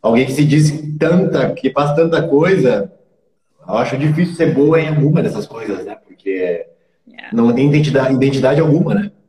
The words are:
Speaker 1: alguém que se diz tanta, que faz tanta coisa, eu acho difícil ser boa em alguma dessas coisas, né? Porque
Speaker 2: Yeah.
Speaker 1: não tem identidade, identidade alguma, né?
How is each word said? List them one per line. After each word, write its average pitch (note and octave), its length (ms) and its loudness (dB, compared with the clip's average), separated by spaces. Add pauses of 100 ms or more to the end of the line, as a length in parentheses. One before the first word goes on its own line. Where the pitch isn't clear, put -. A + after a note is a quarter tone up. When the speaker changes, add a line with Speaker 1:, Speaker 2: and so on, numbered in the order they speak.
Speaker 1:
alguém B2+ 240 2
que C3 60 -6
se C#3+ 140 0
diz D3+ 260 2 (260)
tanta, D#3+ 560 0
que C3 180 -4
faz D3 240 -2
tanta D#3+ 320 0
coisa, C#3 640 2 (760)
eu F#2 80 -6
acho B2+ 220 -2
difícil D#3 380 0
ser D3 180 0
boa D#3 260 4
em D3+ 80 -2
alguma D3+ 360 2
dessas - 240 -4
coisas, G#2+ 360 -10
né? G2+ 120 -14 (120)
Porque F2+ 600 -6 (400)
Speaker 2:
Yeah. - 280 -14
Speaker 1:
não A#2 180 2
tem C3+ 140 2
identidade, C3+ 460 2
identidade C3+ 480 0
alguma, D3 320 2
né? G2+ 180 -2 (180)